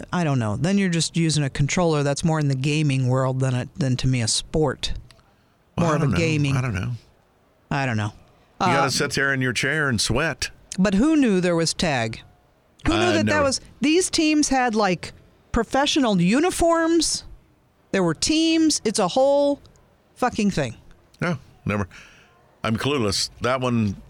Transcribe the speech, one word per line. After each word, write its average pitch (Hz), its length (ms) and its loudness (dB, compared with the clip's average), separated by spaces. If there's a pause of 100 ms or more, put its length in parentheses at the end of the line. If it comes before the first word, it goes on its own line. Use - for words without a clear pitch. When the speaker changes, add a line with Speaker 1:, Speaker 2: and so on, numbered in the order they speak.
(120)
Speaker 1:
I 180 140 -2
don't 139 120 0
know. 107 200 -2
Then 185 200 0
you're 196 120 0
just 170 280 -2
using 151 260 0
a 131 60 -2
controller. 151 540 0
That's 143 220 -2
more 156 140 0
in 147 100 0
the 139 60 -2
gaming 139 520 0
world 131 320 0
than 131 160 0
a, 123 120 -4 (100)
than 131 200 0
to - 100 -2
me 131 140 0
a 107 60 -2
sport. - 680 -2 (840)
Speaker 2:
Well, 175 100 2
Speaker 1:
More 156 60 2
Speaker 2:
I - 20 2
Speaker 1:
of 165 60 0
a 151 40 2
Speaker 2:
don't 139 60 0
know. - 60 0
Speaker 1:
gaming. 147 400 0
Speaker 2:
I 127 40 0
don't 120 140 -2
know. 113 160 -4 (800)
Speaker 1:
I 139 140 -2
don't 117 120 -2
know. 104 140 -4 (500)
Speaker 2:
You 185 60 2
Speaker 1:
Uh, 175 80 2
Speaker 2:
gotta 135 160 0
sit 143 220 -2
there 139 200 0
in 131 80 -2
your 127 120 -2
chair 143 360 -2
and 110 100 0
sweat. 139 500 -2 (280)
Speaker 1:
But 190 180 2
who 302 200 4
knew 220 260 4
there 175 140 2
was 165 180 0
tag? 123 480 -2 (640)
Who 311 80 0
knew - 60 0
Speaker 2:
Uh, 349 140 2
Speaker 1:
that - 0 -
that 311 120 0
Speaker 2:
never. 302 180 2
Speaker 1:
was? 269 180 -2 (200)
These 311 300 2
teams 302 380 2
had, 247 260 0
like, 190 380 -2 (400)
professional 247 680 2
uniforms. 330 1000 2 (680)
There 196 120 2
were 165 100 2
teams. 320 680 2
It's 220 160 -2
a 185 80 2
whole 285 540 2 (540)
fucking 226 360 0
thing. 131 240 -4 (460)
Speaker 2:
No, 165 180 -2 (260)
never. 101 220 -2 (760)
I'm 110 120 0
clueless. 123 520 -2 (120)
That 127 200 0
one, 113 360 0 (120)